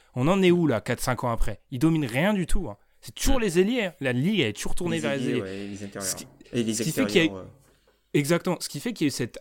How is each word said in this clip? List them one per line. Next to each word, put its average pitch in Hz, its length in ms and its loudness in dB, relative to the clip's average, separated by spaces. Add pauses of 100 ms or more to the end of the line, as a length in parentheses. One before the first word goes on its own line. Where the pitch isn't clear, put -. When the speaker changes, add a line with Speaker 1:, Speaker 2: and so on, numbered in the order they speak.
(160)
Speaker 1:
On 127 120 2
en 190 140 4
est 180 80 6
où, 175 160 4
là, 113 160 0
quatre, 123 200 -4
cinq 127 240 -2
ans 120 60 -2
après ? 110 380 0
Ils 131 80 -8
dominent 156 300 2
rien 160 260 2
du 185 140 -2
tout, 170 220 2
hein. 101 80 -14 (240)
C'est - 120 -18
toujours 269 220 4
Speaker 2:
Ouais. 233 80 2
Speaker 1:
les 175 160 2
ailiers, 220 240 2
hein. 175 160 -6
La 131 140 -2
ligue, 170 260 2
elle 123 80 4
est 104 60 -2
toujours - 200 -2
tournée 170 220 0
Speaker 2:
Les 160 80 -4
Speaker 1:
vers 139 120 -2
les 135 60 -4
Speaker 2:
ailiers, 120 120 -2
Speaker 1:
ailiers. 120 100 -2
Speaker 2:
ouais, 98 240 -10
les 101 160 -12
intérieurs. 98 260 -8
Speaker 1:
Ce - 60 -6
qui, - 100 -14 (280)
Speaker 2:
Et 123 100 0
les 110 100 0
Speaker 1:
ce 107 80 -4
qui 151 100 -2
fait 135 140 0
qu'il 101 120 0
y - 20 6
a 165 60 4
Speaker 2:
extérieurs, 95 180 -4
Speaker 1:
eu - 20 -14
Speaker 2:
ouais. - 60 -18 (640)
Speaker 1:
Exactement. 160 480 0
Ce - 80 -8
qui 147 100 -10
fait 240 140 -6
qu'il 170 120 -2
y - 20 4
a - 20 4
eu - 20 0
cette - 300 -6